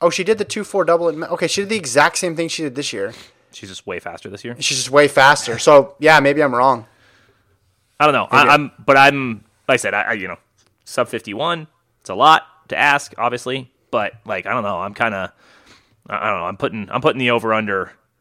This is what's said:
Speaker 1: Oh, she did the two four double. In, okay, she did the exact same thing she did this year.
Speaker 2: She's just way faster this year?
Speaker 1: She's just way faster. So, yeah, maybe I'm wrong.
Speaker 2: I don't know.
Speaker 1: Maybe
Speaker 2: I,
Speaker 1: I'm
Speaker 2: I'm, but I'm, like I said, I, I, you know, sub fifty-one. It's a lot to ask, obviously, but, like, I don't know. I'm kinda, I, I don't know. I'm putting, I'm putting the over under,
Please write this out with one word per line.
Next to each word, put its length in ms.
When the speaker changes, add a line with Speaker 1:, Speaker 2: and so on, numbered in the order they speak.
Speaker 1:
Oh, 80
she 140
did 160
the 60
two 180
four 200
double. 260
In, 160
okay, 200
she 160
did 80
the 60
exact 420
same 180
thing 120
she 160
did 100
this 180
year. 220
Speaker 2:
She's 180
just 160
way 140
faster 320
this 120
year? 160
Speaker 1:
She's 180
just 120
way 180
faster. 520
So, 400
yeah, 220
maybe 200
I'm 140
wrong. 320
Speaker 2:
I 60
don't 100
know. 160
Speaker 1:
Maybe 180
Speaker 2:
I, 60
Speaker 1:
I'm 60
Speaker 2:
I'm, 100
but 140
I'm, 460
like 80
I 20
said, 160
I, 80
I, 120
you 140
know, 120
sub 240
fifty-one. 600
It's 100
a 60
lot 260
to 60
ask, 440
obviously, 520
but, 220
like, 220
I 60
don't 100
know. 160
I'm 160
kinda, 380
I, 60
I 160
don't 80
know. 80
I'm 100
putting, 320
I'm 120
putting 180
the 100
over 240
under, 380